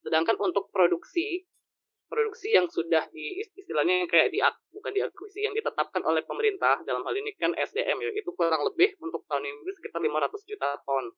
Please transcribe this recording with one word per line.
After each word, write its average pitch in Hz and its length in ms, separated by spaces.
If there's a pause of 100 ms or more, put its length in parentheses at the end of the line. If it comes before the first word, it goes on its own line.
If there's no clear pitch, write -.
Sedangkan 160 400
untuk 190 320
produksi, 170 720 (640)
produksi 156 480
yang 180 160
sudah 165 400
di, 151 300
istilahnya 160 600
yang 170 60
kayak 156 240
di, - 80 (320)
bukan 135 240
diakuisisi, 135 480
yang 139 100
ditetapkan 151 540
oleh 160 160
pemerintah, 143 640
dalam 127 160
hal 127 100
ini 143 220
kan 170 180
S - 220
D 131 80
M 135 160
ya, 120 160
itu 170 160
kurang 165 320
lebih 156 400
untuk 165 240
tahun 143 160
ini 147 320
sekitar - 240
lima 151 240
ratus 139 240
juta 139 400
ton. 131 300